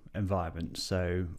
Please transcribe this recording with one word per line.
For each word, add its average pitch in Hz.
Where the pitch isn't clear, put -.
environment. 90
So 90